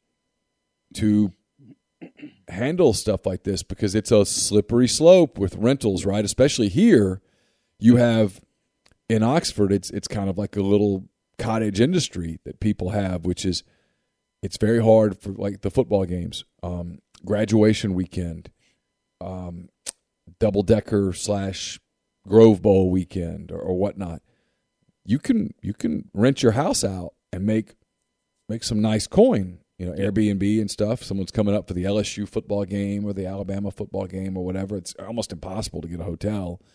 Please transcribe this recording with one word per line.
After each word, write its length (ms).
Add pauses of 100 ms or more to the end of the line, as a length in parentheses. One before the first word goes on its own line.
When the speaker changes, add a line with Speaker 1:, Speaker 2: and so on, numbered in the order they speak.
(960)
Speaker 1:
to 380 (1160)
handle 440
stuff 340
like 180
this? 180
Because 320
it's 160
a 160
slippery 640
slope 500
with 160
rentals, 500
right? 200
Especially 440
here, 520 (580)
you 180
have 440 (680)
in 140
Oxford, 500
it's, 180
it's 180
kind 200
of 80
like 200
a 60
little 420 (340)
cottage 420
industry 640
that 140
people 320
have, 340
which 200
is 180 (840)
it's 120
very 220
hard 380
for, 120
like, 320
the 100
football 320
games, 400 (180)
um, 380 (240)
graduation 680
weekend, 540 (720)
um, 500 (680)
double-decker 760
slash 640 (480)
Grove 340
Bowl 260
weekend 600
or, 80
or 180
whatnot. 460 (840)
You 140
can, 340 (100)
you 120
can 400
rent 300
your 80
house 320
out 300 (180)
and 120
make, 300 (720)
make 140
some 180
nice 280
coin, 500 (220)
you 60
know, 100
Speaker 2:
Yeah. 140
Speaker 1:
Airbnb 500
and 100
stuff. 320
Someone's 300
coming 240
up 100
for 80
the 100
L 140
S 180
U 80
football 400
game 400
or 80
the 140
Alabama 460
football 340
game 300
or 80
whatever. 320
It's 180
almost 380
impossible 480
to 80
get 100
a 60
hotel, 560 (140)